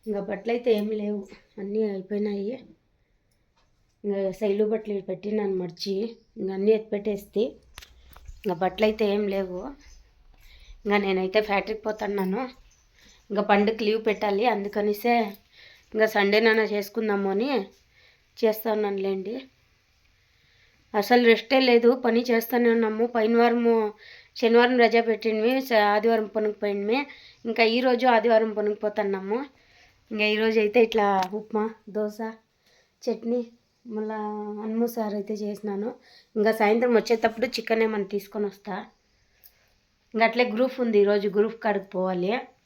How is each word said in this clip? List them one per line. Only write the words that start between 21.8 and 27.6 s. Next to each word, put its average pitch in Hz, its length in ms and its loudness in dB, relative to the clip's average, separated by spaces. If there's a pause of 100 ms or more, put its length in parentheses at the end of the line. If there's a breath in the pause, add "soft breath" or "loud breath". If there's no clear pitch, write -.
పని 240 280 0
చేస్తూనే 233 480 2
ఉన్నాము. 226 360 0
పోయిన 233 300 0
వారము 233 360 4 (640 loud breath)
శనివారం 240 400 4
రజా 233 240 4
పెట్టిండ్మి, 220 500 0 (100)
స-, 233 260 2
ఆదివారం 214 400 2
పనికి 214 320 -4
పోయిండ్మి. 202 400 -2 (460 loud breath)
ఇంకా 233 180 0